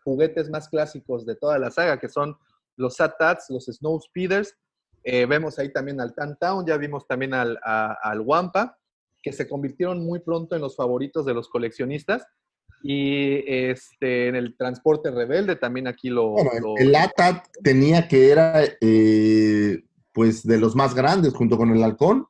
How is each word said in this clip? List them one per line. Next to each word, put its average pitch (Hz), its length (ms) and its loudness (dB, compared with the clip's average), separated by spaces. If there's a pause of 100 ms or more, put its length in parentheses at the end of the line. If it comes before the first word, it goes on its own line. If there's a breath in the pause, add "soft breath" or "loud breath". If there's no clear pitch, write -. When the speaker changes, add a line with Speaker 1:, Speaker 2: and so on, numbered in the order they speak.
Speaker 1:
juguetes 156 440 -2
más 156 200 -10
clásicos 131 580 -6
de 113 100 -6
toda 147 220 -2
la 123 120 -4
saga, 160 280 -2
que 123 100 -10
son 147 280 -6 (400)
los 127 200 -6
Zat-Tats, 165 540 -2
los 127 160 -10
Snow 151 340 -6
Speeders. 190 560 -4 (480)
Eh, 123 220 0
vemos 151 320 -2
ahí 139 140 -8
también 139 280 -8
al 120 140 -10
Tan 147 240 -10
Town, 185 280 -4
ya 156 120 0
vimos 143 280 -8
también 135 280 -6
al, 120 300 -4
a, 110 280 -2 (100)
al 107 180 -4
Wampa, 175 580 -2 (440)
que 143 100 -8
se - 160 -8
convirtieron 165 560 -6
muy 170 160 -6
pronto 165 340 -6
en 156 80 -6
los 135 140 -10
favoritos 135 500 -4
de 123 80 -2
los 117 140 -8
coleccionistas. 135 760 -6 (580)
Y, 139 600 -2 (100)
este, 127 760 -4
en 127 80 -4
el 120 200 -8
transporte 147 540 -2
rebelde 143 460 -2
también 127 320 -6
aquí 127 220 -8
lo, 117 200 0
Speaker 2:
Bueno, 120 240 0
el, 117 80 -4
Speaker 1:
lo 107 140 -6
Speaker 2:
el 135 180 6
atat 175 500 2 (200)
tenía 151 420 4
que 131 240 8
era, 160 320 6 (180)
eh, 110 1000 4 (300)
pues, 113 340 2
de 113 120 4
los 110 180 2
más 131 180 2
grandes, 147 400 2
junto 117 220 0
con 117 180 2
el 113 80 4
halcón. 160 480 2